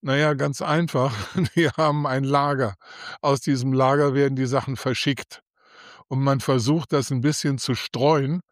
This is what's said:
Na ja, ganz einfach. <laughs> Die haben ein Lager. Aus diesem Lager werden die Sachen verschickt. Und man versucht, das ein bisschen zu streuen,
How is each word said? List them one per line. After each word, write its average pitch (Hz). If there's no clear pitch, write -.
Na 135
ja, 151
ganz 143
einfach. 156
<laughs> 180
Die 165
haben 151
ein 135
Lager. 135
Aus 139
diesem 131
Lager 135
werden 139
die 131
Sachen 127
verschickt. -
Und 131
man 135
versucht, 139
das 139
ein 127
bisschen 143
zu 123
streuen, 143